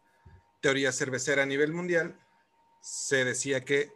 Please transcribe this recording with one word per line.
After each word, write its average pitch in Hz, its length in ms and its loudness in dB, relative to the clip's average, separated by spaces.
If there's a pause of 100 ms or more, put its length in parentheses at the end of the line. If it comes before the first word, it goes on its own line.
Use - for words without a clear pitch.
(600)
teoría 135 300 2
cervecera 135 540 0
a - 20 -2
nivel 143 260 0
mundial, 170 460 -2 (600)
se - 440 -2
decía 127 400 -2
que 143 320 0